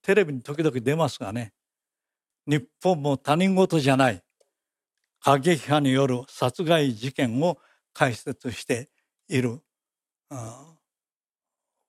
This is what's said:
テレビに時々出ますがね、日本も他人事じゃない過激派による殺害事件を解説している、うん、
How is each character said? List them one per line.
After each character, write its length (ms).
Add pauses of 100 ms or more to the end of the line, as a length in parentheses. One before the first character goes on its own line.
テ 140
レ 100
ビ 80
に 80
時 220
々 160
出 160
ま 140
す 100
が 120
ね、 220 (920)
日 120 (220)
本 180
も 180
他 180
人 180
事 260
じ 120
ゃ 60
な 120
い 140 (960)
過 180
激 240
派 200
に 100
よ 160
る 200
殺 360
害 320
事 180
件 280
を 180 (340)
解 220
説 360
し 140
て 240 (380)
い 120
る、 220 (680)
う 40
ん、 440 (1080)